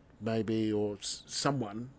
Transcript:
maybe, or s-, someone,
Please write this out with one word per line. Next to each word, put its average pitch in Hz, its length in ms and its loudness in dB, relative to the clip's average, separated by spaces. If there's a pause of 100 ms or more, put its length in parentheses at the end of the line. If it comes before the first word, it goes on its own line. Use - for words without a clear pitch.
(200)
maybe, 110 540 2
or 104 260 0
s-, - 280 -6
someone, 123 720 -2